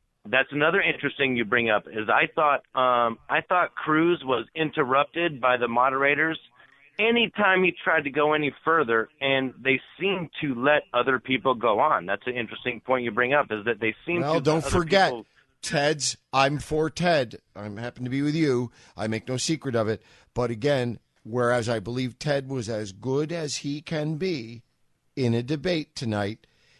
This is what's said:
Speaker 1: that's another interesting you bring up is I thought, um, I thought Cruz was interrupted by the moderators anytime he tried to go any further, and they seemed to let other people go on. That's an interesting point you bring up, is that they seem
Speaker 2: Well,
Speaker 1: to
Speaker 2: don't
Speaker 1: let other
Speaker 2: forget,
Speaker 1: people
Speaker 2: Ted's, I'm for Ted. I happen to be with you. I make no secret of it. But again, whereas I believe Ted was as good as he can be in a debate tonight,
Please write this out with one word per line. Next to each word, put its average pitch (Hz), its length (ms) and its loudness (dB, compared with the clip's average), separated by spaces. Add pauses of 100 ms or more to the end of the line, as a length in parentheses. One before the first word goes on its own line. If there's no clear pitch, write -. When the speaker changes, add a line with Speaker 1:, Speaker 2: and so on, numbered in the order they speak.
(260)
Speaker 1:
that's 127 260 0
another 160 300 2
interesting 139 540 0
you 120 100 0
bring 117 240 0
up 104 180 2
is 107 220 -4
I 135 240 2
thought, 147 300 2 (100)
um, 120 460 2 (100)
I 151 120 0
thought 175 340 0
Cruz 160 480 2
was 123 320 -2
interrupted 147 840 0
by 123 180 4
the 120 100 0
moderators 139 720 2 (600)
anytime 208 640 2
he 180 80 4 (120)
tried 160 200 2
to 143 80 -6
go 151 220 2
any 151 200 0 (100)
further, 117 460 2 (100)
and 135 400 0
they 131 220 0 (180)
seemed 185 300 -2 (120)
to 147 120 -2
let 139 300 2 (100)
other 123 240 2
people 131 380 0
go 110 240 2
on. 127 260 2
That's 98 220 -6
an 123 80 -4
interesting 117 460 -6
point 127 240 0
you 117 60 -4
bring 123 220 0
up, 143 180 2
is 107 140 -4
that 113 140 -2
they 110 160 -2 (100)
seem 170 160 -2
Speaker 2:
Well, 151 140 0
Speaker 1:
to 165 60 0
Speaker 2:
don't 151 160 2
Speaker 1:
let 151 80 -2
other 143 140 -4
Speaker 2:
forget, 175 300 4
Speaker 1:
people 117 160 -6 (380)
Speaker 2:
Ted's, 147 520 0 (160)
I'm 135 280 2
for 156 320 -2
Ted. 165 480 0 (160)
I 101 140 -12
happen 120 340 -10
to 123 80 -4
be 135 100 0
with 147 140 0
you. 127 360 2 (240)
I 107 120 -4
make 110 200 -4
no 127 100 -2
secret 139 360 -4
of 113 140 2
it. 107 160 -2 (320)
But 120 160 0
again, 120 480 0 (240)
whereas 120 440 0
I 117 120 0
believe 120 400 -6
Ted 139 280 -2
was 131 220 -6
as 107 220 -6
good 131 400 -4
as 156 260 -6
he 147 240 -6
can 156 360 -4
be 127 440 -6 (540)
in 120 180 2
a 117 80 2
debate 151 540 -4
tonight, 104 500 -2 (340)